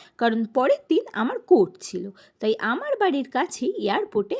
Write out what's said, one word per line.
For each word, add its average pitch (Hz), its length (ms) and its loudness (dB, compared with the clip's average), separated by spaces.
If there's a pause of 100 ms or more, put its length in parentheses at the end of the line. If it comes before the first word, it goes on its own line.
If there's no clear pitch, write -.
(180)
কারণ 226 280 0
পরের 262 320 2 (120)
দিন 330 140 2 (100)
আমার 233 260 -4
কোর্ট 226 420 4
ছিল। 185 280 -10 (300)
তাই 220 200 0
আমার 453 400 -2
বাড়ির 285 300 0
কাছেই 269 420 -2
এয়ারপোর্টে 208 680 -2